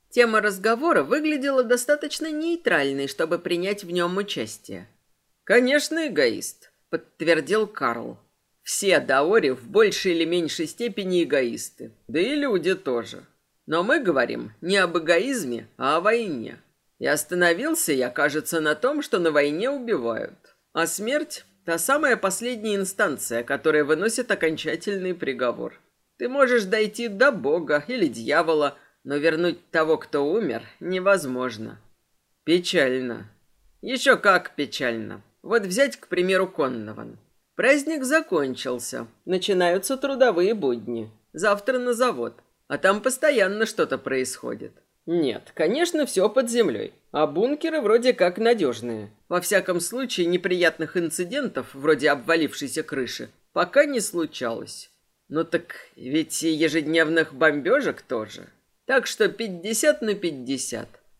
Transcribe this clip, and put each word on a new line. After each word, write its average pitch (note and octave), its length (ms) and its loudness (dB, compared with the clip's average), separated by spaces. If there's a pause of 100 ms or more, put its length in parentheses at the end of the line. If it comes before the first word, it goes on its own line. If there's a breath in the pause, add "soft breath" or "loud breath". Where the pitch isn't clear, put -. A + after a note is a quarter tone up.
Тема A3+ 320 4
разговора G#3+ 640 2
выглядела C#4 600 0
достаточно D4 680 -2
нейтральной, F3 760 0
чтобы E3 320 -2
принять G3 440 -4
в E3+ 60 -14
нем F3 280 0
участие. A2 680 -8 (580)
"Конечно, C#4+ 600 2
эгоист", C3 680 -2 (200)
подтвердил D#3+ 720 0
Карл. A#2+ 540 -4 (420)
"Все F3+ 380 2
даори C#3+ 500 4
в B2 180 -6
большей F#3+ 440 2
или E3 140 2
меньшей E3 420 -2
степени F#3+ 560 -2
эгоисты, A#2+ 680 -2 (160)
да C#3 120 -2
и B3 160 0
люди F#3+ 400 0
тоже. A2+ 500 -6 (400)
Но E3 180 0
мы C#4+ 160 2
говорим A#2+ 520 0 (100)
не F#3 160 0
об F3 180 2
эгоизме, E3+ 800 0
а C#3 220 0
о E3+ 40 0
войне. G3 600 -2 (380)
И C3 80 -4
остановился F3 840 0
я, B2 180 0
кажется, D3+ 500 -2
на D3+ 140 2
том, D#3 260 -2
что A3+ 160 -2
на E3+ 140 2
войне D3+ 400 2
убивают. C3+ 840 -4 (160)
А E3 140 0
смерть — C4 600 -4 (200)
та E3+ 140 -2
самая C#4 360 2
последняя G#3+ 600 -2
инстанция, D#3+ 680 -2
которая D3+ 420 2
выносит G#3 440 0
окончательный F3 880 -2
приговор. B2 640 -4 (380)
Ты B3 100 -4
можешь B3 360 4
дойти G#3+ 420 -2
до A3 240 4
Бога D3 560 0
или A#3 180 0
дьявола — C#3+ 720 0 (260 loud breath)
но C#3 140 -4
вернуть E3 540 0
того, D#3+ 260 2
кто C#3+ 340 -2
умер, F3 300 -2 (180)
невозможно". B2+ 1000 -2 (600)
"Печально". C3 880 0 (500)
"Еще B3+ 340 2
как F#3 400 2
печально. A2+ 680 -4 (200)
Вот A3 200 0
взять, A3+ 340 0
к - 100 -20
примеру, F#3 400 2
Коннован. A2+ 720 -6 (360)
Праздник C#4+ 500 2
закончился. C3 1000 -2 (180)
Начинаются F#3 720 0
трудовые A#3+ 560 2
будни. A#2 580 -4 (220)
Завтра G#3 460 0
на B3 140 0
завод. A3 400 -2 (360)
А C#3+ 80 -4
там G3 240 2
постоянно A3 640 2
что-то D#3 320 -2
происходит. B2+ 720 -4 (340)
Нет, D#3+ 480 -2
конечно, D4+ 520 0
все F#3+ 240 2
под B3+ 200 2
землей. D3 440 0 (180)
А D3+ 160 2
бункеры C#4+ 540 0
вроде A#3 320 4
как F3+ 240 2
надежные. A#2+ 720 0 (160)
Во F3 140 -2
всяком F3+ 400 0
случае, A3+ 460 -4
неприятных F3 680 0
инцидентов, F3 800 -4
вроде C#3+ 340 2
обвалившейся C#3+ 720 -2
крыши, C3 480 -8 (220)
пока F3 320 2
не C#4+ 160 0
случалось. D3+ 880 -6 (380)
Ну D#3 160 -2
так E3 320 -4 (220)
ведь C#3 460 -4
и E3 60 2
ежедневных D#3+ 840 2
бомбежек D3+ 680 0
тоже. G#2+ 460 -8 (380)
Так B3+ 220 0
что G#3 200 0
пятьдесят G3 720 0
на G#3+ 140 0
пятьдесят. C3 720 -6 (320)